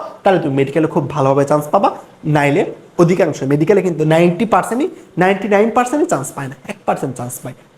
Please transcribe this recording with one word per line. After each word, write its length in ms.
তাহলে 160
তুমি 160
মেডিকেলে 320
খুব 220
ভালোভাবে 360
চান্স 260
পাবা। 240
নাইলে 400
অধিকাংশ 460
মেডিকেলে 380
কিন্তু 240
নাইনটি 400
পার্সেন্টই, 420
নাইনটি 300
নাইন 240
পার্সেন্টই 340
চান্স 260
পায় 160
না, 80
এক 80
পার্সেন্ট 300
চান্স 280
পায়। 100